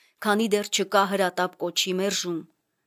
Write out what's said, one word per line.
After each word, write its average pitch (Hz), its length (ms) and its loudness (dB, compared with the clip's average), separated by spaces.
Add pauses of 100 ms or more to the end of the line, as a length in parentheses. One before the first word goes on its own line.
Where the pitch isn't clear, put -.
(220)
քանի 214 260 2
դեռ 208 240 0
չկա 196 360 2
հրատապ 180 520 0
կոչի 180 400 -2
մերժում։ 180 400 -2 (480)